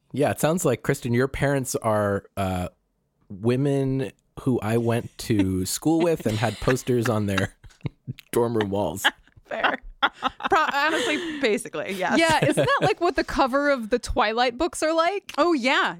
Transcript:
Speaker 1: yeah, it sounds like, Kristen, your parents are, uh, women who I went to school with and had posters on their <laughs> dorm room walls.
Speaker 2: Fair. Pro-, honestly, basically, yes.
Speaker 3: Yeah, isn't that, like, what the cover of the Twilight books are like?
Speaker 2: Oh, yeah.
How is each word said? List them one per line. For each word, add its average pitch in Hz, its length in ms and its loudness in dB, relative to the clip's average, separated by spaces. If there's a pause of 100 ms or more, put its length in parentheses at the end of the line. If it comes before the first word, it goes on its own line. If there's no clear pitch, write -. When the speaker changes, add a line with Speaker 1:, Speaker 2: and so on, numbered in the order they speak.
(120)
Speaker 1:
yeah, 123 200 0
it - 80 -6
sounds 165 240 2
like, 127 180 2
Kristen, 127 320 -2
your 127 140 2
parents 139 480 -2
are, 104 480 0 (120)
uh, 92 320 -2 (600)
women 131 840 0 (300)
who 123 200 0
I 110 160 0
went 117 420 -2
to 95 460 0
school 160 380 0
with 165 240 0
and 110 100 0
had 107 240 -2
posters 123 480 0
on 107 160 0
their 98 300 -2 (380)
<laughs> - 400 -16
dorm 117 220 0
room 107 140 0
walls. 98 360 -2 (420)
Speaker 2:
Fair. - 320 -4 (240)
Pro-, - 720 0
honestly, 311 680 0
basically, 202 540 -2
yes. 185 240 0
Speaker 3:
Yeah, 320 260 4
isn't 302 100 2 (120)
that, 277 160 2
like, 392 180 0
what 349 160 0
the 320 80 0
cover 277 460 0
of 240 180 -2
the 247 100 0
Twilight 240 600 0
books 339 240 -2
are 320 120 2
like? 349 440 0
Speaker 2:
Oh, 339 160 4
yeah. 254 460 0